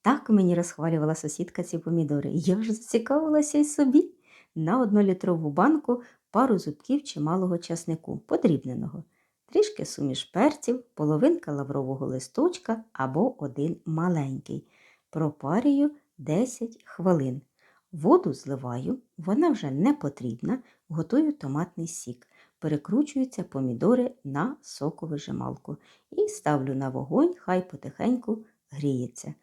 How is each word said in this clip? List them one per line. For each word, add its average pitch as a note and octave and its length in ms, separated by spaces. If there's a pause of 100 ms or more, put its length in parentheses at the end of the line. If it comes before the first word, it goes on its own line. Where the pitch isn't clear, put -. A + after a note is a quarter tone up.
Так C4+ 280
мені F#3 260
розхвалювала D#3+ 600
сусідка E3+ 480
ці F3 140
помідори. D3 560
Я F3+ 220
вже A3 180
зацікавилася D4 840
й D4 80
собі. D4 460 (440)
На E3 240
однолітрову F#3+ 680
банку A#3+ 520 (300)
пару A3+ 280
зубків C4 440
чималого F3 540
часнику, E3 600
подрібненого. D3+ 880 (480)
Трішки G#4 340
суміш - 380
перців, B3+ 600 (100)
половинка D#3 580
лаврового C3+ 540
листочка A3+ 760 (100)
або D3+ 500
один C#3+ 420
маленький. D#3 800 (420)
Пропарюю G#3+ 840 (260)
десять A3+ 680
хвилин. C#3+ 560 (500)
Воду F3+ 420
зливаю, B2+ 680 (180)
вона A3+ 320
вже F3+ 220
не F#3+ 220
потрібна, C#3 680 (300)
готую A#3 440
томатний E3 540
сік. - 400 (320)
Перекручуються G#3 840
помідори D#3 680 (120)
на D3 380
соковижималку. C#3+ 1160 (340)
І G#4 160
ставлю C#3+ 480
на C3+ 140
вогонь, D#3 480
хай F#3 320
потихеньку A3 760 (260)
гріється. C#3 720